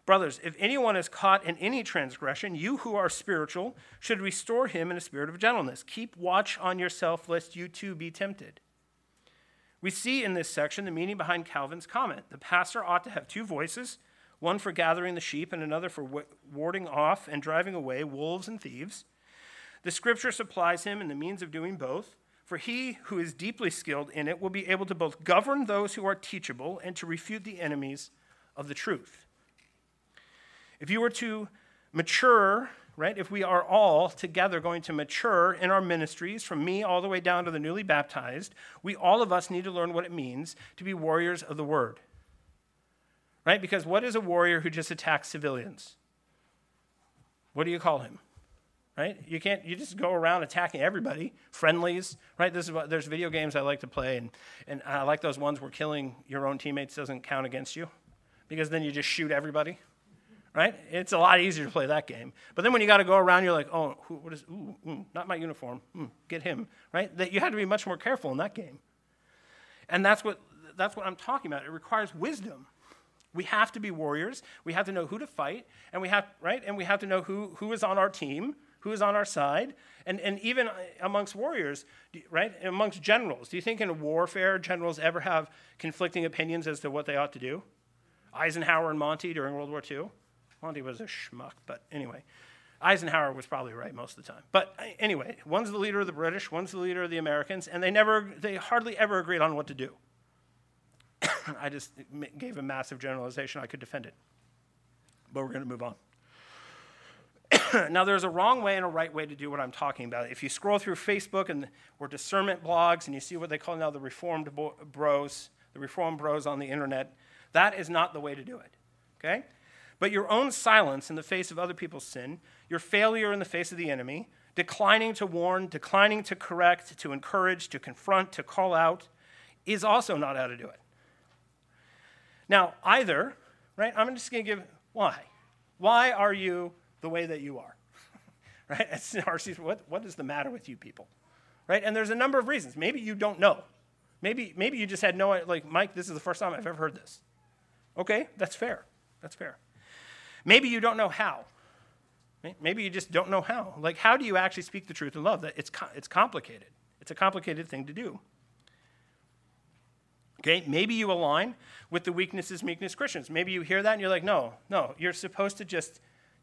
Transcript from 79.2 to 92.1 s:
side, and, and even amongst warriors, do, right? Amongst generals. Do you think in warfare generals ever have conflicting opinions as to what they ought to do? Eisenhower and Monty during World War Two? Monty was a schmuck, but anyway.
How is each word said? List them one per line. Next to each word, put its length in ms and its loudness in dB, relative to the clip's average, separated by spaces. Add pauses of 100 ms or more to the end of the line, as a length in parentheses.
side, 480 0 (320)
and, 140 -4
and 200 -4
even 280 0 (320)
amongst 360 -2
warriors, 480 -4 (280)
do, 80 -18 (100)
right? 220 0 (120)
Amongst 380 -2
generals. 480 2
Do 60 -8
you 40 -4
think 200 -4
in 200 -2
warfare 580 2
generals 400 -4
ever 220 -4
have 300 -2 (280)
conflicting 460 -4
opinions 420 -4
as 140 -6
to 100 -6
what 160 -4
they 80 -4
ought 200 0
to 40 -16
do? 240 -8 (720)
Eisenhower 580 2
and 80 -2
Monty 340 -2
during 220 -4
World 160 -8
War 100 -8
Two? 300 -10 (520)
Monty 200 -10
was 180 -10
a 40 -12
schmuck, 480 -14 (140)
but 260 -14
anyway. 320 -10 (560)